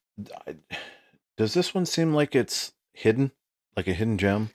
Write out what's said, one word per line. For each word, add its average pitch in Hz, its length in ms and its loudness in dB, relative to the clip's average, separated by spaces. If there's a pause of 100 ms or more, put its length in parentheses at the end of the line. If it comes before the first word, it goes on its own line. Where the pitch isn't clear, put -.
(460)
I, 78 80 -10 (800)
does 107 180 0
this 175 200 0
one 185 120 0
seem 160 280 0
like 147 220 2
it's - 360 0 (220)
hidden? 123 380 2 (440)
Like 98 120 -2
a 92 40 0
hidden 107 260 0
gem? 101 360 2